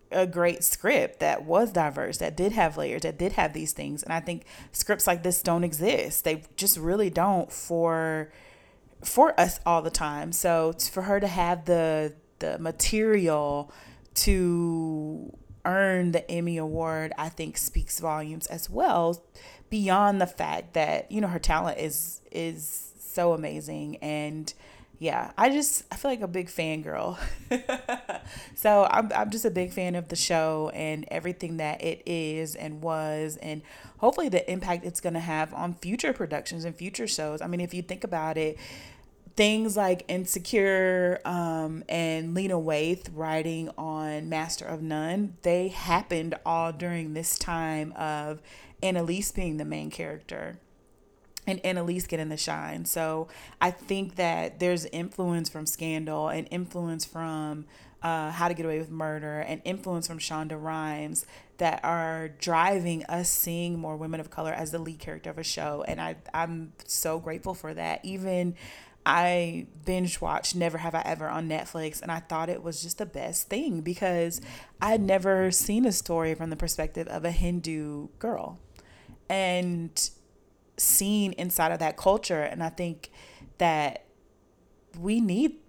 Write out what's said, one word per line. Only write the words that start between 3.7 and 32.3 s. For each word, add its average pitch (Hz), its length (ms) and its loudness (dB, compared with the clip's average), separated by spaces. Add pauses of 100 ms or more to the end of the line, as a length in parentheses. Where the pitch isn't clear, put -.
things. 147 320 -6
And - 80 -6
I 165 80 0
think 170 240 -6 (300)
scripts - 340 2
like 175 160 4
this 180 180 2
don't 170 220 4
exist. 165 600 2
They 156 180 0 (140)
just 202 180 4
really 180 340 2
don't 175 400 2
for, 160 800 0 (760)
for 294 340 8
us 180 260 4
all 170 160 4
the 160 80 -2
time. 156 440 -4
So 165 400 4
t-, - 180 -4
for 185 120 -2
her 196 180 2
to 202 60 2
have 175 360 2
the, 156 500 2 (260)
the 80 200 -4
material 160 1120 2 (440)
to 165 1160 2 (300)
earn 185 480 4
the 165 180 2
Emmy 170 280 0
Award, 160 600 -2
I 156 120 -4
think 160 280 -6
speaks - 440 -2
volumes 156 460 -2
as - 220 -8
well, 175 540 2 (460)
beyond 202 500 4
the 180 80 4
fact 165 460 -4
that, 156 360 2
you 214 120 0
know, 196 80 2
her 175 100 -2
talent 165 400 2
is, - 400 -4 (140)
is 165 640 -6
so 175 320 2
amazing. 151 720 -4
And 151 520 -4 (460)
yeah, 151 360 -2
I 240 140 6
just, 285 420 2
I - 40 -8
feel 277 160 -2
like 240 100 -2
a 196 60 -4
big 175 200 -2
fangirl. 156 720 -4 (320)
<laughs> 247 720 -4 (340)
So 208 360 8
I'm, 220 240 4
I'm 208 180 2
just 220 140 -2
a 220 40 4
big 180 240 -2
fan 180 220 -2
of 175 120 -4
the 170 80 -6
show 160 580 2
and 156 360 -4
everything 165 480 -4
that 156 260 -4
it 165 220 -2
is 160 500 -4